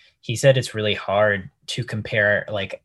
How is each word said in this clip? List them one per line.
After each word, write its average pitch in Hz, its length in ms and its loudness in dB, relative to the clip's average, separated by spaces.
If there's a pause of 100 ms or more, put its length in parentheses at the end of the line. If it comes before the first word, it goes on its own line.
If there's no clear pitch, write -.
(200)
he 120 160 -6
said 131 220 6
it's 117 180 -4
really 107 180 0
hard 101 560 0 (180)
to - 160 -6
compare, 104 640 0
like, 98 360 -8